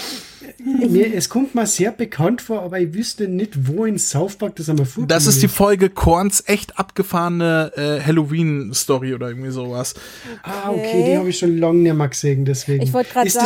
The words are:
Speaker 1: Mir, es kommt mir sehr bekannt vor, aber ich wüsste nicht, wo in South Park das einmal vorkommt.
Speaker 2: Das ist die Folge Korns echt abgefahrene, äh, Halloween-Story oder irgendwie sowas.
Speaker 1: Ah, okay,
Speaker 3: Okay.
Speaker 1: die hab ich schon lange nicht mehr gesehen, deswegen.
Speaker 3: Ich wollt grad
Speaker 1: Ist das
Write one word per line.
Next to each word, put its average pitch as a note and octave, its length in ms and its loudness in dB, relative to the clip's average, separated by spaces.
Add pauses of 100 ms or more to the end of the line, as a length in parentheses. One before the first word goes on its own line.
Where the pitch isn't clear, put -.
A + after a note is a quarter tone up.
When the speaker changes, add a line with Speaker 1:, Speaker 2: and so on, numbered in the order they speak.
(640)
Speaker 1:
Mir, A3+ 500 2
es F3+ 160 -2
kommt C4 260 -2
mir A3+ 120 0
sehr G#3 240 0
bekannt G#3+ 500 -2
vor, A3 200 -6
aber F3+ 180 -6
ich E3 140 -2
wüsste G#3+ 340 -4
nicht, F3+ 400 -2
wo F#3 180 0
in G#3 120 0
South F3 380 -2
Park G3+ 220 -6
das D#3+ 120 -6
einmal C#3+ 160 2
vorkommt. D3 260 -2
Speaker 2:
Das D#3 160 2
ist C3+ 140 4
die G3+ 60 6
Folge G3 420 4
Korns F3+ 580 2
echt - 320 -2
abgefahrene, E3+ 960 0
äh, D3 300 -2
Halloween-Story C#3+ 1080 0
oder B2 160 -6
irgendwie C3 220 -10
sowas. B2 420 -6 (500)
Speaker 1:
Ah, G3 280 -6
okay, - 80 -2
Speaker 3:
Okay. F3+ 240 0
Speaker 1:
die - 140 4
hab F#3 100 0
ich F3+ 120 -2
schon E3+ 180 2
lange E3 220 4
nicht E3 160 4
mehr D3 120 2
gesehen, C#3 380 0
deswegen. C#3 380 -2
Speaker 3:
Ich C3 100 0
wollt B3 160 0
grad B3 180 2
Speaker 1:
Ist A#3 100 0
das A#3+ 80 2